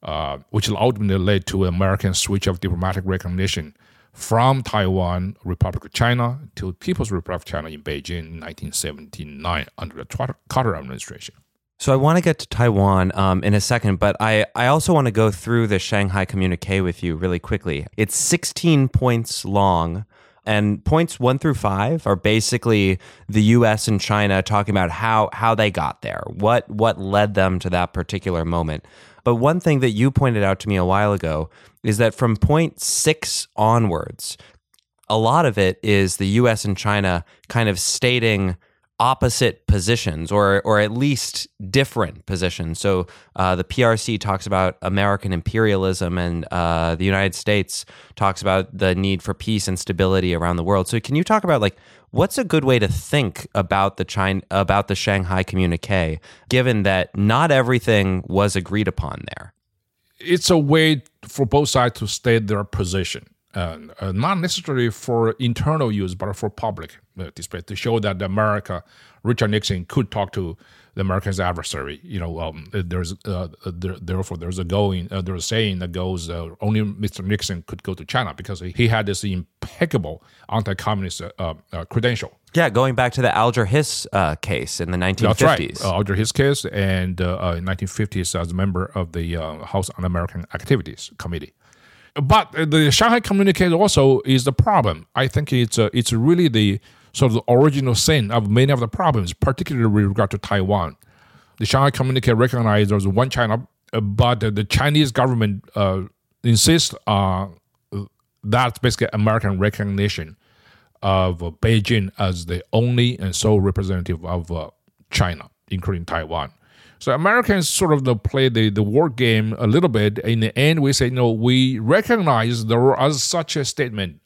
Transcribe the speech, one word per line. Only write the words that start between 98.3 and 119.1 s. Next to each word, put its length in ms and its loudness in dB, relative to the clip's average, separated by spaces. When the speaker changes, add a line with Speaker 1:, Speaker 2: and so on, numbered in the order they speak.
Speaker 1:
of 180 0
many 240 4
of 80 0
the 80 -2
problems, 460 0
particularly 520 0
with 200 4
regard 240 0
to 80 -6
Taiwan. 580 -2
The 80 -4
Shanghai 240 4
Communique 420 0
recognized 560 2
there 60 2
was 120 0
one 220 2
China, 400 -2
uh, 80 -2
but, 420 2
uh, 60 0
the 160 -2
Chinese 480 2
government, 600 0
uh, 300 0
insists 520 4
on, 520 0
uh, 120 -8
that's 360 0
basically 340 0
American 460 2
recognition 800 -2
of, 400 2
uh, 80 -6
Beijing 680 0
as 280 -2
the 260 -6
only 460 2
and 180 -4
sole 240 4
representative 640 -2
of, 260 -6
uh, 200 -8
China, 400 -2
including 380 -4
Taiwan. 440 -6
So 140 -2
Americans 560 2
sort 240 2
of 120 2
the, 120 2
play 320 0
the, 220 2
the 120 0
war 280 2